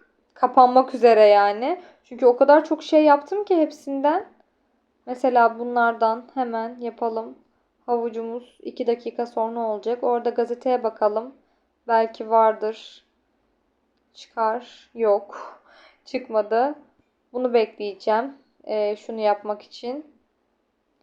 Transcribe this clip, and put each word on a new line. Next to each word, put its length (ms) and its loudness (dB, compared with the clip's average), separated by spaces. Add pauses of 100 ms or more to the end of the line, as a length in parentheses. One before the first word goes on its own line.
(340)
kapanmak 640 4
üzere 300 6
yani. 560 2 (220)
Çünkü 220 -6
o 120 6
kadar 280 6
çok 180 -6
şey 200 4
yaptım 420 2
ki 120 0
hepsinden. 760 -4 (720)
Mesela 540 0
bunlardan 760 -2
hemen 460 -8
yapalım. 560 -8 (500)
Havucumuz 800 -8
iki 240 -8
dakika 380 -6
sonra 340 -6
olacak. 440 -6
Orada 260 -2
gazeteye 540 -4
bakalım. 520 -4 (520)
Belki 420 -2
vardır. 760 -2 (1080)
Çıkar. 800 -8
Yok. 680 -2 (460)
Çıkmadı. 680 -2 (580)
Bunu 200 -4
bekleyeceğim. 800 -2 (300)
Ee, 320 -4
şunu 240 -14
yapmak 420 -2
için. 540 -14 (880)